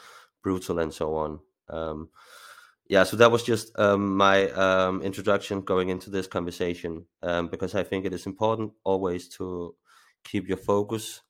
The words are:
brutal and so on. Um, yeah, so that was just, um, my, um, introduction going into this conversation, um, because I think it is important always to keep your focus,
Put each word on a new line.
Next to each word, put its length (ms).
brutal 360
and 140
so 220
on. 240
Um, 400
yeah, 160
so 140
that 140
was 120
just, 360
um, 380
my, 340
um, 500
introduction 600
going 280
into 200
this 180
conversation, 760
um, 240
because 260
I 100
think 220
it 80
is 120
important 480
always 540
to 380
keep 240
your 100
focus, 720